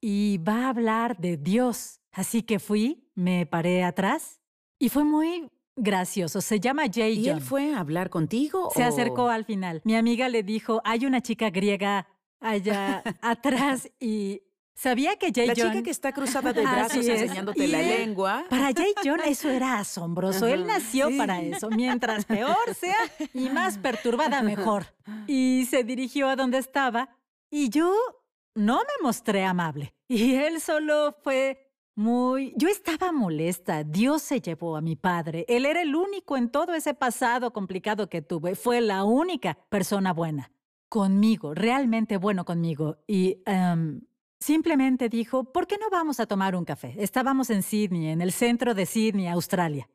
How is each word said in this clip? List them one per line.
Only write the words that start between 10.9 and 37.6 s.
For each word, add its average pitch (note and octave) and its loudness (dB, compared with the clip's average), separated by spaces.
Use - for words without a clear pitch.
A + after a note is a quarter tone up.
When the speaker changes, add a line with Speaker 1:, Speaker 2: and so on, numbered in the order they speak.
Speaker 1:
una C4 2
chica A3 -2
griega G3 0
allá G3+ -2
Speaker 2:
<laughs> G#3 -6
Speaker 1:
atrás", B3+ 0
y G#3 -4
sabía C4+ 0
que F4 -2
Jay A#3+ 2
Speaker 2:
La A#3+ 2
Speaker 1:
John A#3 2
Speaker 2:
chica A3+ -2
que A#3 -6
está C4+ -4
cruzada B3+ -2
de A#3 2
Speaker 1:
Así B3+ 2
Speaker 2:
brazos C#4 0
Speaker 1:
es. A#3 2
Speaker 2:
enseñándote G3 -2
Speaker 1:
Y - 2
Speaker 2:
la - 2
Speaker 1:
él, - 2
Speaker 2:
lengua. G#3+ -2
Speaker 1:
para C4 2
Jay F4+ 2
John D4+ 2
eso D4 0
era B3+ 0
asombroso. F#3 -2
Él D4 2
Speaker 3:
Ajá. G#4 0
Speaker 1:
nació C4 0
Speaker 3:
Sí. C4+ 0
Speaker 1:
para F#3+ 0
eso. G#3+ -6
Mientras A3+ 0
peor A#3 0
sea F#4 0
y B3+ -4
más F4 0
perturbada, B3 0
mejor. G3+ 0
Y B3+ 2
se C4 2
dirigió C4 -2
a C4+ 0
donde B3+ 2
estaba C4 -2
y D4 0
yo E4 4
no A3 2
me C5+ -2
mostré G#3 0
amable. E3 -2
Y B3 2
él D4+ 0
solo D4+ 0
fue C4+ -2
muy, B3 0
yo D4 2
estaba F4+ -2
molesta. F3 -2
Dios A3 2
se C4 -4
llevó D#3 -6
a D#3 -4
mi D#3+ -2
padre. E3 -2
Él B3 2
era D#4 0
el D4+ 0
único F#4 -2
en A#3+ 0
todo E4+ 0
ese D4+ -2
pasado A#3+ 0
complicado G3 -4